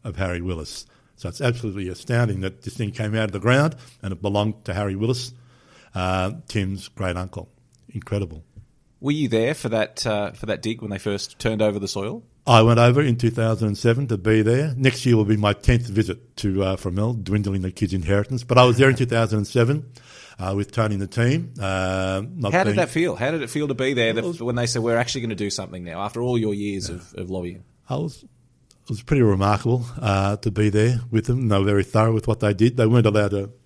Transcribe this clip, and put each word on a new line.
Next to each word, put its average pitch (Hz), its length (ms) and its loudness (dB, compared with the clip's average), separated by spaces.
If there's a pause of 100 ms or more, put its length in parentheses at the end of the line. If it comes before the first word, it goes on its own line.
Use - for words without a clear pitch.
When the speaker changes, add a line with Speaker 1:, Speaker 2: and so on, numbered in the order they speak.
Speaker 1:
of 92 120 -8
Harry 90 240 -2
Willis. 85 460 -8 (300)
So - 140 -10
it's - 100 -14
absolutely 113 480 -4
astounding 107 540 -2
that 95 200 -8
this - 120 -10
thing 107 180 -4
came 107 220 -4
out 110 100 0
of 98 80 -4
the 98 80 -6
ground 135 340 2 (280)
and 98 100 -6
it - 80 -10
belonged 104 460 -2
to 95 80 -6
Harry 98 200 -2
Willis, 117 380 -4 (640)
uh, 92 380 0 (140)
Tim's 98 420 -4
great 90 280 -4
uncle. 90 320 -10 (400)
Incredible. 92 560 -6 (560)
Speaker 2:
Were 143 120 -2
you 151 160 0
there 113 260 2
for 127 160 -6
that, 110 360 -2
uh, 104 260 -2
for - 140 -12
that 104 160 -4
dig 113 200 -6
when 104 80 -8
they 98 80 -6
first - 400 -4
turned 110 240 0
over 104 160 2
the 98 100 -4
soil? 107 340 -6 (240)
Speaker 1:
I 113 160 10
went 117 160 6
over 120 240 6
in 123 140 2
two 120 140 2
thousand 113 380 0
and 101 100 -2
seven 120 300 2
to 113 100 -2
be 110 240 4
there. 127 340 2
Next 131 280 0
year 120 120 6
will 107 80 4
be 107 120 4
my 104 160 2
tenth 120 360 2
visit 98 480 -2
to, 98 260 0
uh, 95 140 0
Fromelles, 104 480 -4
dwindling 98 380 -2
the 92 100 -4
kids' 92 200 -2
inheritance. 101 520 -2
But 120 140 2
I 127 60 10
was 120 120 4
there 135 120 6
in 131 60 4
two 123 120 0
thousand 113 320 0
and 101 80 -2
seven, 127 400 0 (520)
uh, 92 160 -4
with 101 160 -4
Tony 107 240 -2
and 98 80 -4
the 98 60 -4
team. 143 500 -2
Uh, 95 640 -2 (140)
not 107 160 -2
Speaker 2:
How 175 100 2
did 208 80 0
Speaker 1:
being 202 60 0
Speaker 2:
that 175 140 0
feel? 165 260 -2
How 131 160 -2
did 160 100 -4
it 113 80 -10
feel 147 180 -2
to 135 60 -2
be 131 200 -2
there 113 180 2
the, 113 80 -2
Speaker 1:
It - 60 -6
was 170 160 -6
Speaker 2:
when 120 120 -4
they 120 120 0
said, 117 160 -2
"We're 117 140 0
actually 123 260 -2
gonna 113 120 -6
do 101 160 -4
something 92 320 -10
now," 85 200 -10
after 104 200 -6
all 123 160 0
your 107 160 0
years 101 340 -6
of, 87 260 -12
of 92 160 -10
lobbying? 90 340 -8 (260)
Speaker 1:
I 139 60 -4
was, 156 260 -8
it - 680 -20
was 107 140 -8
pretty 143 200 2
remarkable, 104 640 2 (160)
uh, 101 360 0
to 107 160 -4
be 107 180 2
there 113 300 2 (100)
with 110 160 0
them. 123 220 0
They 101 100 4
were 98 60 4
very 101 200 4
thorough 110 300 2
with 107 140 -2
what 107 100 0
they 104 160 2
did. 117 220 4
They 117 100 4
weren't 113 200 6
allowed 104 260 4
to 101 180 -4 (160)